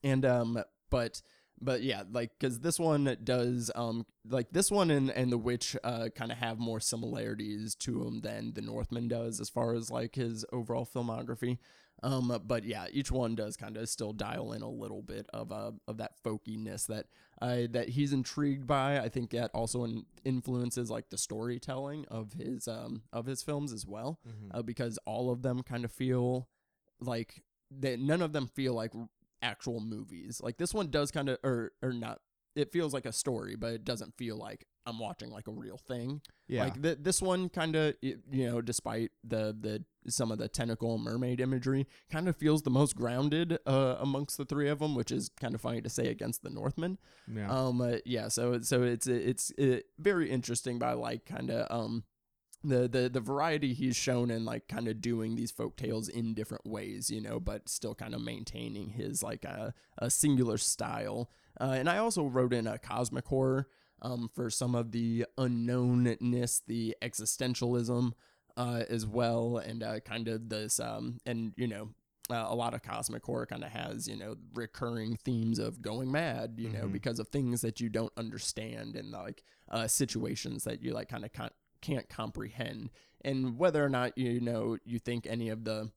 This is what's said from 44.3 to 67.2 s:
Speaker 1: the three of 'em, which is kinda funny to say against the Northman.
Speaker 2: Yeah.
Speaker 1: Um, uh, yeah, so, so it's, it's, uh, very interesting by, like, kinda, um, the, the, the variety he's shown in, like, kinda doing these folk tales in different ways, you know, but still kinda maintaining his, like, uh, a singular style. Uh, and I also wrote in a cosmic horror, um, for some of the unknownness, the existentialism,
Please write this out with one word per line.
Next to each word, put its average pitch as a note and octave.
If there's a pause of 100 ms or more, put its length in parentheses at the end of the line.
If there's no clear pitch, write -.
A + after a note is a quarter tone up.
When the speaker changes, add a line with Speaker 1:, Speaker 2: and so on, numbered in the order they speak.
Speaker 1:
the C#3
three C#3+
of D3
'em, D3+
which A#2+
is B2+ (100)
kinda A2+
funny A#2
to G#2+
say A#2+
against A#2
the -
Northman. E3 (320)
Speaker 2:
Yeah. G#2+
Speaker 1:
Um, B2+
uh, A#2+
yeah, A2+
so, A#2+
so A#2+
it's, A#2+
it's, A#2+
uh, B2+ (180)
very F3
interesting B2
by, A#2+
like, A#2
kinda, A#2+
um, A2+ (600)
the, B2+
the, B2+
the B2+
variety C#3+
he's B2+
shown A#2+
in, A2+
like, A#2
kinda A2+
doing A2+
these A#2
folk -
tales A2+
in A2+
different -
ways, G#2
you A2
know, A2
but G#2+
still G#2+
kinda A#2
maintaining A2+
his, C3
like, -
uh, A#2 (260)
a A#2
singular B2+
style. A2 (300)
Uh, C3
and C#3
I F#3
also G#3+
wrote B2+
in A2+
a A2
cosmic -
horror, C3 (320)
um, A#2+
for B2
some B2
of A#2
the A#2 (100)
unknownness, B2
the A2+
existentialism, A#2+ (440)